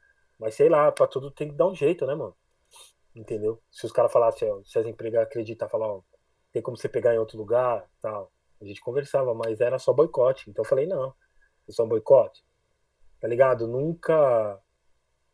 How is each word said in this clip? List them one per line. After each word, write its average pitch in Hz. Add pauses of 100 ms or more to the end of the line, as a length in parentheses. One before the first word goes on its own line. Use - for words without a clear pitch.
(380)
Mas 110
sei 143
lá, 151
pra 135
tudo 135
tem 151
que 147
dar 165
um 190
jeito, 156
né, 143
mano? 123 (800)
Entendeu? 110 (100)
Se -
os 110
caras 120
falassem, 113
ó, 98
se -
as 113
empresas 113
acreditar, 110
falar, 110
ó, 98 (500)
tem 120
como 123
você -
pegar 117
em 113
outro 110
lugar, 117 (160)
tal, 104 (300)
a 107
gente 101
conversava, 131
mas 113
era 123
só 131
boicote. 131
Então 104
eu 107
falei, 139
não, 135 (560)
é -
só 117
um 110
boicote, 117 (760)
tá -
ligado? 120
Nunca, 131 (720)